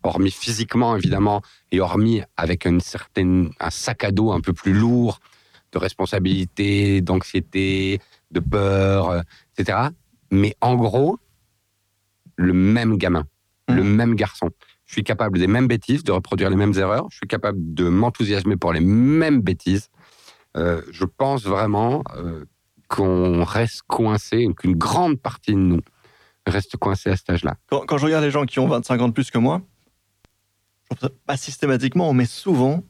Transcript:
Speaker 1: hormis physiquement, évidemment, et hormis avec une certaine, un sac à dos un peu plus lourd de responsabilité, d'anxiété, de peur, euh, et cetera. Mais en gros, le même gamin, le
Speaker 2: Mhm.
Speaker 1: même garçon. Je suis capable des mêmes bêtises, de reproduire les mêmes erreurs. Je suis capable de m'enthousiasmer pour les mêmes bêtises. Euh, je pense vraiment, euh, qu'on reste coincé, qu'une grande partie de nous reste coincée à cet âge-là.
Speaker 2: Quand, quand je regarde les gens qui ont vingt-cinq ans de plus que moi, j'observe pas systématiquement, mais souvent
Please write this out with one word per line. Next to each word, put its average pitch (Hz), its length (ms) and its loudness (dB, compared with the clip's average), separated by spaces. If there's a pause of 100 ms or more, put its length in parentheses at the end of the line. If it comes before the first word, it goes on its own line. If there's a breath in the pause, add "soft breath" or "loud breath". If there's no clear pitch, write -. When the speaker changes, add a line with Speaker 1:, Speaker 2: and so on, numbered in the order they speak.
Speaker 1:
hormis 95 280 0
physiquement, 117 640 -2
évidemment, 101 460 0 (280 soft breath)
et 92 100 0
hormis 101 420 0 (140)
avec 82 300 -2
une 87 140 2
certaine, 92 680 0 (100)
un 85 100 -4
sac - 340 -6
à 101 60 0
dos 110 220 2
un 90 80 0
peu 92 120 -2
plus 95 200 0
lourd 117 480 2 (520 soft breath)
de 90 60 -2
responsabilité, 95 1200 0
d'anxiété, 95 1000 -2 (300 soft breath)
de - 100 -2
peur, 98 720 2
euh, 87 100 0
et 85 40 -6 (380 soft breath)
cetera. 110 280 0 (400)
Mais 101 300 2
en 123 160 2
gros, 127 420 2 (1160)
le 92 160 2
même 107 440 2
gamin, 87 300 0 (420)
le 123 140 2
Speaker 2:
Mhm. 98 120 2
Speaker 1:
même 117 200 2
garçon. 98 360 -4 (360 soft breath)
Je - 60 -20
suis 104 120 -4
capable 104 340 -2
des 90 80 2
mêmes 120 220 2
bêtises, 120 360 -2
de 98 80 0
reproduire 92 380 -2
les 95 60 2
mêmes 101 200 2
erreurs. 98 340 0
Je - 60 -20
suis - 100 -12
capable 104 320 -4 (160)
de 87 140 0
m'enthousiasmer 101 680 0
pour 85 160 -2
les 80 80 0
mêmes 135 600 4
bêtises. 95 480 -2 (680 soft breath)
Euh, 85 260 -2 (100)
je 95 120 -4
pense 135 400 -2
vraiment, 104 580 0 (140)
euh, 80 280 -10 (440)
qu'on 90 560 2
reste 113 440 -2
coincé, 110 680 0
qu'une 90 200 0
grande 156 440 0
partie - 320 -6
de 98 60 2
nous 90 220 2 (680 soft breath)
reste 98 300 -4
coincée 101 340 -2
à 92 60 0
cet - 140 -6
âge-là. 85 260 -2 (120)
Speaker 2:
Quand, - 180 -2
quand 156 120 -2
je 139 60 0
regarde 156 200 2
les 143 60 2
gens 143 140 0
qui 127 160 -4
ont 127 80 2
vingt-cinq 120 320 0
ans 123 80 2
de 113 60 -2
plus 135 160 -2
que - 80 -2
moi, 151 240 0 (1300)
j'observe - 220 -8 (140)
pas 139 120 -4
systématiquement, 139 720 -2
mais 123 140 2
souvent 147 640 0